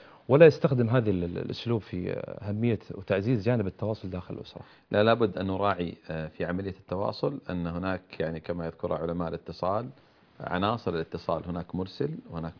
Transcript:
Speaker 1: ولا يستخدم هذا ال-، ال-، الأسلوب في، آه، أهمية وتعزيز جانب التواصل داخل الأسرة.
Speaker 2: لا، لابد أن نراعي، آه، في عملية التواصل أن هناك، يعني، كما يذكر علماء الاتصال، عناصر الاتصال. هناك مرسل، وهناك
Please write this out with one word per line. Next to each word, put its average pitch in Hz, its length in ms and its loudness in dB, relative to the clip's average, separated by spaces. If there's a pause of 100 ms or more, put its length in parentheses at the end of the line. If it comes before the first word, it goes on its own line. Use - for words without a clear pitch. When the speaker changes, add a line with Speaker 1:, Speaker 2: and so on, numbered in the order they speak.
(300)
Speaker 1:
ولا 151 160 12
يستخدم 123 440 6
هذا 113 200 4
ال-، 92 140 2
ال-، 87 140 -4
الأسلوب - 440 -2
في، 92 300 -6
آه، - 380 -8
أهمية 107 300 0 (120)
وتعزيز 101 540 0
جانب 113 220 2
التواصل 101 420 -4
داخل 90 240 -8
الأسرة. - 280 -12 (300)
Speaker 2:
لا، 104 120 6
لابد 113 340 4
أن 95 100 -2
نراعي، 95 480 0 (140)
آه، 80 180 -6
في 82 180 -8
عملية 90 340 -4
التواصل 110 600 -4 (100)
أن 87 180 -4
هناك، 90 520 -6
يعني، 80 200 -2
كما 85 260 -6
يذكر 85 280 -4
علماء 85 340 -2
الاتصال، 90 640 -4 (500)
عناصر 98 540 -2
الاتصال. 82 540 -4
هناك 87 280 -6
مرسل، 95 340 -4 (200)
وهناك 82 300 -8